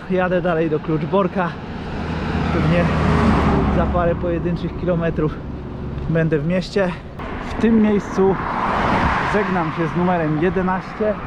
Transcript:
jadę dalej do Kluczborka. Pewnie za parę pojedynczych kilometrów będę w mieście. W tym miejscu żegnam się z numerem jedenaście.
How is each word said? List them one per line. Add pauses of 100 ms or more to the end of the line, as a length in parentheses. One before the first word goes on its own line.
(100)
jadę
dalej
do
Kluczborka. (1040)
Pewnie (920)
za
parę
pojedynczych
kilometrów (760)
będę
w
mieście. (560)
W
tym
miejscu (960)
żegnam
się
z
numerem
jedenaście. (120)